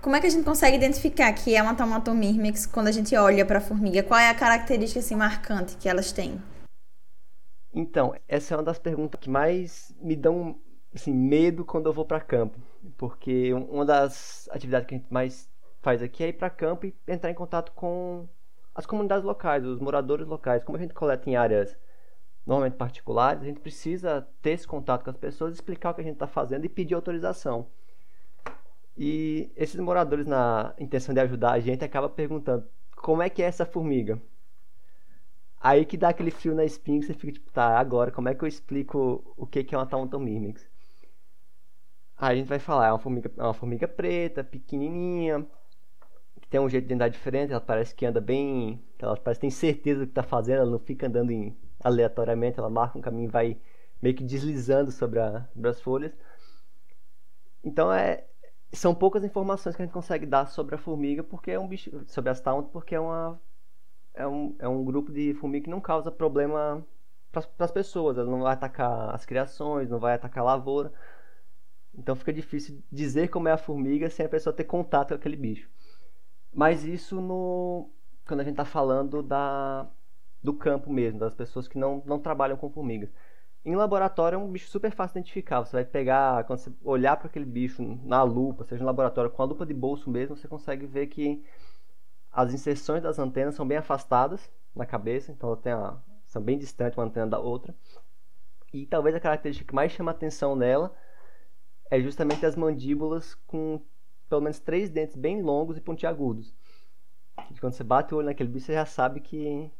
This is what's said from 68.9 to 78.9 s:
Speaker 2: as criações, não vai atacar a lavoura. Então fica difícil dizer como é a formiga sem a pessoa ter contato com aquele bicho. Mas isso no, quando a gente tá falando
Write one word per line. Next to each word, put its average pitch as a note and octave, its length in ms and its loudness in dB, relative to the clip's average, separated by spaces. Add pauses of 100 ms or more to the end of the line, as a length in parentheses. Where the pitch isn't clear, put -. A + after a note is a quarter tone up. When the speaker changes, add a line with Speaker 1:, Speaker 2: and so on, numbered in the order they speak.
Speaker 2:
as A#2 100 -6
criações, C3+ 640 -2
não A#2+ 80 0
vai A#2+ 160 4
atacar B2 280 -2
a A#2+ 40 4
lavoura. C3+ 460 2 (1000)
Então C3+ 220 -2
fica D#3 160 -2
difícil D3 580 -6
dizer C#3+ 380 2
como E3 200 0
é D#3+ 40 6
a D#3 60 4
formiga D3 500 0
sem D#3 160 -2
a D#3 40 -2
pessoa D#3 260 0
ter D#3 100 -2
contato C#3+ 440 0
com D#3 60 0
aquele D3+ 220 -4
bicho. A2+ 320 -4 (840)
Mas D#3 320 4
isso F3 360 -4
no, F3+ 720 -2 (360)
quando C#3+ 140 -2
a C#3 40 -2
gente C#3+ 120 -4
tá D3 80 0
falando C#3+ 580 0